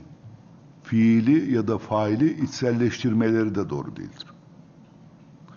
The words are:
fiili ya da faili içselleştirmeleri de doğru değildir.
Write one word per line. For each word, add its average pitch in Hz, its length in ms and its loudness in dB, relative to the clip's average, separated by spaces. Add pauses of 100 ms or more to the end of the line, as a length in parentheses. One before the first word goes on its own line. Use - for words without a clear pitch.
(840)
fiili 113 680 4
ya 107 140 0
da 110 100 -2
faili 110 640 0
içselleştirmeleri 113 1120 0
de 95 140 -4
doğru 65 260 -10
değildir. - 300 -14 (1300)